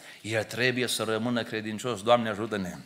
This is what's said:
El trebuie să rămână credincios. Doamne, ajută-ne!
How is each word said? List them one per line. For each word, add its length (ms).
El 240
trebuie 420
să 160
rămână 400
credincios. 600
Doamne, 260
ajută-ne! 580